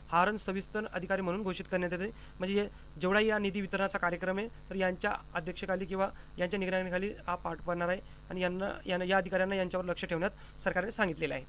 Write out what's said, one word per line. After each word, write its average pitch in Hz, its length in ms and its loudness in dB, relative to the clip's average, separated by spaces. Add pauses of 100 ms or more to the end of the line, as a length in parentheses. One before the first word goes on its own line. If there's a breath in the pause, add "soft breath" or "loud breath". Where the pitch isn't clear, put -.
(120)
हारण 190 260 6
सविस्तर 196 560 -2
अधिकारी 185 280 0
म्हणून 190 220 0
घोषित 185 280 -2
करण्यात 180 200 2
येते. 180 200 -2 (280 loud breath)
म्हणजे 196 220 2
हे 202 60 0 (340 loud breath)
जेवढाही 202 260 6
या 214 100 4
निधी 202 240 2
वितरणाचा 196 360 0
कार्यक्रम 185 400 2
आहे, 214 100 -2
तर - 280 -10
यांच्या 185 400 2 (180)
अध्यक्षतेखाली 185 520 -2
किंवा 190 220 2 (300 loud breath)
यांच्या 180 220 0
निगराणीखाली 185 500 0 (180)
हा 175 80 0
पार 175 200 -4
पडणार 175 340 0
आहे 185 100 0 (300 loud breath)
आणि 185 120 -2
यांना, 185 300 0 (140)
यांना, 185 200 2
या 185 120 4
अधिकाऱ्यांना 185 380 2
यांच्यावर 185 300 0
लक्ष 175 200 -2
ठेवण्यात 175 260 0 (320 loud breath)
सरकारने 185 280 0
सांगितलेलं 160 420 0
आहे. 135 160 -4